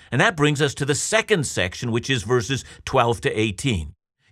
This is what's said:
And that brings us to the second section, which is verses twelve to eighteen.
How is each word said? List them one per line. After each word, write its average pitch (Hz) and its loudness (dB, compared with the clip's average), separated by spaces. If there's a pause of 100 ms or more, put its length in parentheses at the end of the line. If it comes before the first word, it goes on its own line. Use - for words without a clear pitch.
(120)
And 123 2
that 202 2
brings 147 2
us 147 0
to 147 -6
the 139 0
second 214 0
section, 95 -4
which 117 -2
is 127 0
verses 123 0 (200)
twelve 120 2
to - 0
eighteen. 101 -2 (380)